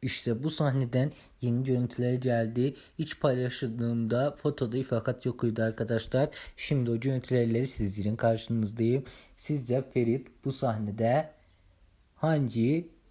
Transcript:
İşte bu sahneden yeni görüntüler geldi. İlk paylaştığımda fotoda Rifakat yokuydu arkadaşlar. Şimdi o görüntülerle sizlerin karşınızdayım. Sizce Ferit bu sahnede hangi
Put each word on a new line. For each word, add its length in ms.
İşte 400
bu 80
sahneden 600
yeni 240
görüntüler 500
geldi. 600
İlk 220
paylaştığımda 1160
fotoda 400
Rifakat 500
yokuydu 360
arkadaşlar. 680
Şimdi 340
o 100
görüntülerle 680
sizlerin 500
karşınızdayım. 880
Sizce 480
Ferit 320
bu 80
sahnede 800
hangi 760